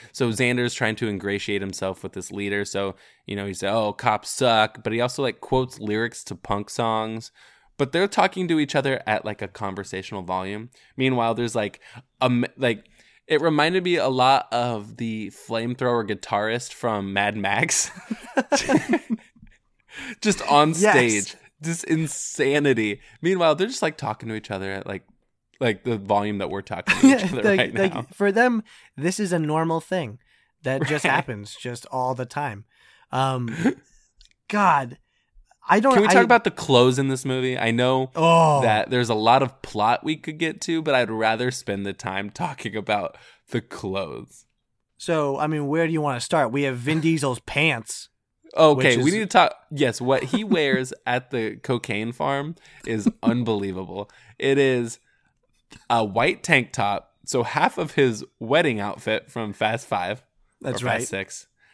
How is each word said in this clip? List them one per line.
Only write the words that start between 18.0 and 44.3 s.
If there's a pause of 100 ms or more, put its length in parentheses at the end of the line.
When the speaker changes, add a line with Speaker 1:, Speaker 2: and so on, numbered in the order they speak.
Speaker 1:
<laughs>
Just (100)
on
Speaker 2:
Yes. (140)
Speaker 1:
stage. (260)
Just
insanity. (220)
Meanwhile,
they're
just,
like,
talking
to
each
other
at,
like, (560)
like,
the
volume
that
we're
talking
to
Speaker 2:
<laughs>
Speaker 1:
each
other
Speaker 2:
Like,
Speaker 1:
right
Speaker 2:
like,
Speaker 1:
now.
Speaker 2:
for
them, (340)
this
is
a
normal
thing (440)
that
just
Speaker 1:
Right.
Speaker 2:
happens
just
all
the
time. (480)
Um, (300)
Speaker 1:
<laughs>
Speaker 2:
God, (680)
I
don't
Speaker 1:
Can
we
talk
Speaker 2:
I
Speaker 1:
about
the
clothes
in
this
movie?
I
know
Speaker 2:
Oh.
Speaker 1:
that
there's
a
lot
of
plot
we
could
get
to,
but
I'd
rather
spend
the
time
talking
about (340)
the
clothes. (540)